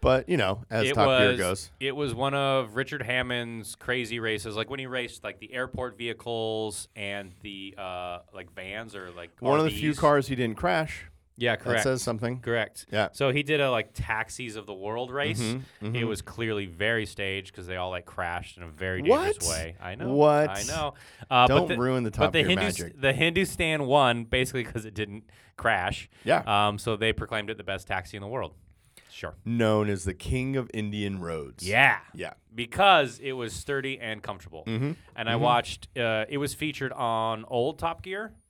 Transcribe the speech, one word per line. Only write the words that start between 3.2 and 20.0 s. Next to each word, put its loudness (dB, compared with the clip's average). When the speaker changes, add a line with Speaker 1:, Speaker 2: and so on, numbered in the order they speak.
Speaker 2:
crazy -4
races, -2
like -2
when -8
he -10
raced, -8
like, -8
the -16
airport -6
vehicles -4
and -8
the, -12
uh, -8
like, -14
vans -10
or, -12
like, -16
Speaker 1:
One 4
of 4
the 2
few -2
Speaker 2:
R -2
Vs. -6
Speaker 1:
cars 4
he -2
didn't 0
crash. -2
Speaker 2:
Yeah, 2
Speaker 1:
That -6
Speaker 2:
correct. 2
Speaker 1:
says 0
something. -4
Speaker 2:
Correct. -2
Speaker 1:
Yeah. 2
Speaker 2:
So 2
he 0
did 2
a, 2
like, -2
Taxis -4
of -12
the -8
World -6
race. -2
Speaker 1:
Mm-hmm, -4
Speaker 2:
It -4
Speaker 1:
mm-hmm. 0
Speaker 2:
was -4
clearly -6
very 0
staged -6
'cause -14
they -6
all, -4
like, -6
crashed -6
in -14
a -12
very -4
dangerous 2
Speaker 1:
What? -4
Speaker 2:
way. -4
I -10
know. -4